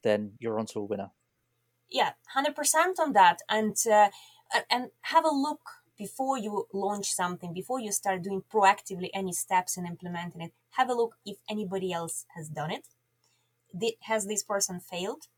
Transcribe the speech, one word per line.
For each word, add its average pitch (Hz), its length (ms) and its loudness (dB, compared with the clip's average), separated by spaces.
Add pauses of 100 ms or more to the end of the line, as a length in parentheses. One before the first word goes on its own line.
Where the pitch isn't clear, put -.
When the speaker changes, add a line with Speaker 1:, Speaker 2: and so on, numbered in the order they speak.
Speaker 1:
then 104 380 0
you're 113 180 -2
onto 110 220 -4
a 104 40 -6
winner. 101 260 -6 (760)
Speaker 2:
Yeah, - 260 0 (200)
hundred 285 220 0
percent 330 420 2
on 311 140 0
that. 180 360 8
And, 214 280 0 (120)
uh, 208 220 8 (420)
a-, 233 200 0
and 247 180 -2 (120)
have 320 220 4
a 320 60 4
look 285 400 -2 (260)
before 208 400 -4
you 110 360 -4
launch 202 400 -4
something, 180 420 -4
before 214 240 -6
you 214 140 -6
start 190 300 -2
doing 196 200 -4 (100)
proactively 196 640 2
any 190 180 -4
steps - 440 -2
in 180 100 -6
implementing 175 540 -8
it, 165 120 -10 (180)
have 254 200 0
a 247 40 0
look 233 300 0
if 202 120 -10 (120)
anybody 190 440 -4
else 170 420 -6
has 160 140 -12
done 151 240 -6
it. - 160 -10 (920)
Thi-, 226 240 -2
has 220 240 -2
this 208 160 -2
person 196 380 -2
failed? 202 580 -8